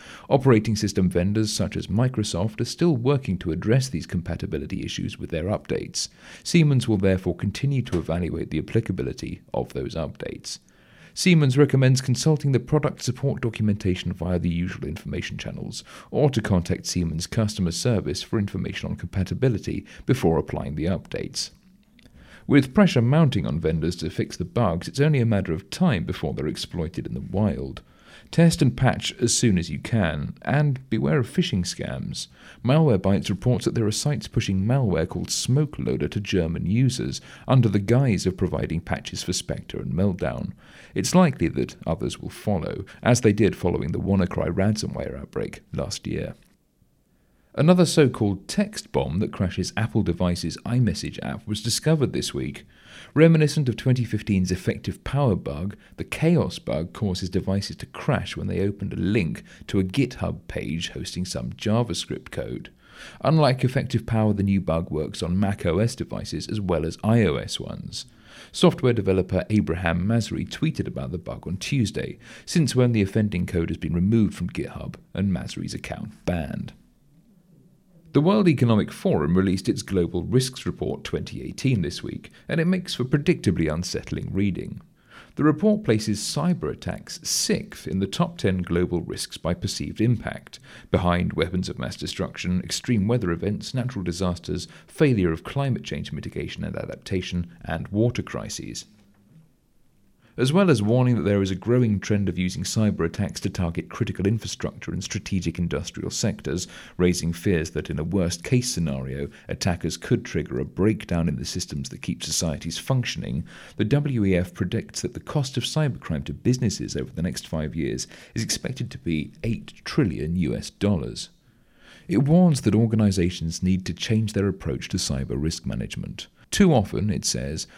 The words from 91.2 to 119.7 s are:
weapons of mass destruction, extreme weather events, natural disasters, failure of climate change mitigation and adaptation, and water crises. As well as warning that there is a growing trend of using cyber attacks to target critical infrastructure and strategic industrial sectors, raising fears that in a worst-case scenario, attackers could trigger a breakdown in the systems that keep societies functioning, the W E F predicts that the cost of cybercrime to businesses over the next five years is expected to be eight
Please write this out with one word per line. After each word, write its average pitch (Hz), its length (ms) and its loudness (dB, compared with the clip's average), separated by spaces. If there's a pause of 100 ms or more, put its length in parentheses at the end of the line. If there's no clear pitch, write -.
weapons 85 340 -2
of - 100 -10
mass 65 180 -6
destruction, - 680 -4
extreme 107 420 0
weather 110 260 2
events, 87 420 -4
natural 127 280 -4
disasters, 87 640 -2 (200)
failure 110 440 4
of 82 140 -4
climate 139 400 -2
change - 260 -6
mitigation - 540 -8
and 80 100 -6
adaptation, - 800 -6 (120)
and 82 220 -6
water 107 340 2
crises. - 640 -10 (1500)
As 131 140 4
well 190 160 6
as 120 140 6
warning 123 340 4
that 104 60 0
there 101 180 4
is 95 100 2
a 95 40 0
growing 110 440 2
trend 98 300 0
of 85 80 -2
using 90 260 -2
cyber 95 440 0
attacks - 340 -4
to - 80 -2
target 85 400 -2
critical 95 380 -2
infrastructure - 640 -4
and 90 120 -4
strategic - 560 -4
industrial - 520 -4
sectors, - 580 -4 (300)
raising 87 340 2
fears 82 380 0
that 78 180 -6
in 76 100 -2
a 78 60 -2
worst-case 92 640 0
scenario, 69 600 -4 (180)
attackers - 480 -2
could - 300 -2
trigger 69 320 -4
a 65 80 -2
breakdown 90 600 0
in 73 100 -2
the 60 100 -6
systems 73 420 -6
that 65 140 -14
keep - 200 -4
societies 80 540 -4
functioning, - 680 -4 (320)
the 117 80 2
W 135 400 2
E 95 100 4
F 90 160 0
predicts - 480 -4
that - 140 -6
the - 60 -10
cost - 360 -4
of 123 60 -2
cybercrime 113 640 -2
to 73 80 -6
businesses 123 600 0
over 67 180 -6
the - 80 -4
next 73 260 -6
five 78 260 -4
years 64 320 -4 (280)
is 117 80 -2
expected - 480 -6
to - 80 -14
be 80 340 -4 (100)
eight 113 300 -6 (140)